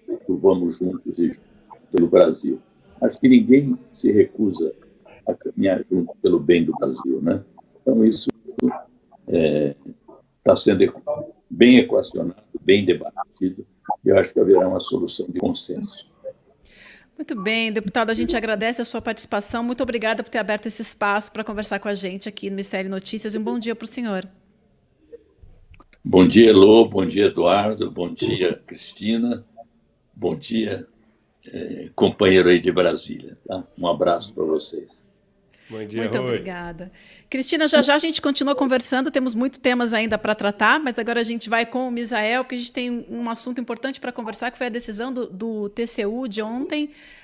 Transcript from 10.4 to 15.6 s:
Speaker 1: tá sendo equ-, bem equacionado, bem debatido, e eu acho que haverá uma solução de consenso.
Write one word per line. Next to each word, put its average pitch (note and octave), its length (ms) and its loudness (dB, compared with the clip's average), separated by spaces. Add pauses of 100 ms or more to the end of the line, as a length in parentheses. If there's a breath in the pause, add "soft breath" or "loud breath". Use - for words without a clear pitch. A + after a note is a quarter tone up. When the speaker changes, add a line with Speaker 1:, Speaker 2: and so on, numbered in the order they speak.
Speaker 1:
tá - 140 6
sendo G2 280 4
equ-, - 500 -4 (160)
bem B2 300 8
equacionado, - 640 -2 (200)
bem G2 240 4
debatido, - 800 -4 (400)
e - 40 4
eu G2 80 6
acho F#2 160 2
que - 60 0
haverá F#2 300 4
uma F#2 100 -2
solução - 480 -6
de F2 100 -10
consenso. - 680 -8 (1080 soft breath)